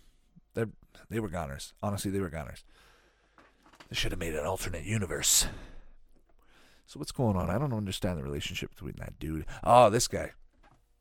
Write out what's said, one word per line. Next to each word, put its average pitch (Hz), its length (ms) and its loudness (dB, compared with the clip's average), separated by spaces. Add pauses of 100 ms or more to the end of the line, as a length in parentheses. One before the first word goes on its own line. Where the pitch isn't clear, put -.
(540)
they, 113 120 0 (440)
they 110 100 -4
were 107 100 -2
goners. 76 440 -6 (100)
Honestly, 101 280 -2
they 98 80 0
were 95 100 -2
goners. 78 340 -10 (1300)
They - 60 -8
should 82 160 0
have 85 80 -4
made 82 160 -4
an 73 100 -2
alternate 90 400 -4
universe." 90 640 2 (1400)
So - 80 -12
what's - 140 -8
going 110 240 2
on? 85 120 0
I 92 80 2
don't 139 140 0
understand 98 480 -2
the 69 40 -6
relationship 71 480 -6
between - 260 -10
that - 200 -10
dude. 78 280 -4 (180)
Oh, 120 260 10
this 117 200 2
guy. 80 220 -4 (680)